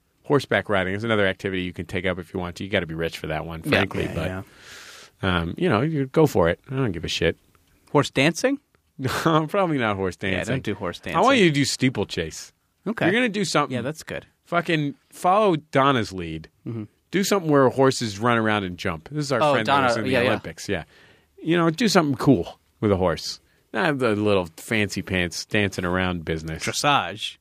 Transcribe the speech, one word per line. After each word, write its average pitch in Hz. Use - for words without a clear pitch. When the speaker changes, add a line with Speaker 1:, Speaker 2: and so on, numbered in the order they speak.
Speaker 1:
Horseback 127
riding 95
is 104
another 107
activity 95
you 90
can 90
take 92
up 90
if 85
you 95
want 87
to. -
You 95
gotta 95
be 80
rich 82
for -
that 78
one, 82
Speaker 2:
Yeah. -
Speaker 1:
frankly. 95
Speaker 3:
Yeah, 85
Speaker 1:
but, 85
Speaker 3:
yeah. 92
Speaker 1:
um, 85
you 175
know, 110
you 147
go -
for 107
it. -
I 131
don't 131
give 82
a 82
shit. -
Speaker 3:
Horse 143
dancing? 175
Speaker 1:
<laughs> -
No, 156
probably 175
not 110
horse 95
Speaker 3:
Yeah, 98
Speaker 1:
dancing. 92
Speaker 3:
don't 127
do 104
horse 90
Speaker 1:
I 95
want 165
Speaker 3:
dancing. 262
Speaker 1:
you 170
to 151
do 143
steeplechase. 98
Speaker 3:
Okay. 220
Speaker 1:
You're 165
gonna 247
do 196
something. 147
Speaker 3:
Yeah, 123
that's 139
good. -
Speaker 1:
Fucking 160
follow 190
Donna's 135
lead. 82
Speaker 3:
Mm-hmm. 113
Speaker 1:
Do 190
something 185
where 139
horses 123
run 117
around 107
and 90
jump. 85
This 147
is 139
our 120
Speaker 2:
Oh, 147
Speaker 1:
friend 113
Speaker 2:
Donna, 139
Speaker 1:
that 127
was 117
in 110
the 131
Speaker 2:
yeah, 127
yeah. 123
Speaker 1:
Olympics. -
Yeah. 87
You 170
know, 170
do 170
something 160
cool 107
with 107
a 98
horse. 87
Not 151
the 113
little 101
fancy 104
pants 87
dancing 98
around 90
business. 80
Speaker 3:
Dressage. 110